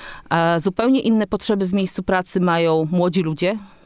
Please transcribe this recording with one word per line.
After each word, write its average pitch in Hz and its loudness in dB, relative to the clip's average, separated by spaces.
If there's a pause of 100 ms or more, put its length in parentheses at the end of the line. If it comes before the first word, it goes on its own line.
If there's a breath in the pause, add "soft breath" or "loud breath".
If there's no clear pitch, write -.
(300 loud breath)
E, 170 2
zupełnie 226 0
inne 214 2
potrzeby 196 -2
w 180 -4
miejscu 190 -2
pracy 185 0
mają 165 2
młodzi 175 2
ludzie 170 -2 (280 loud breath)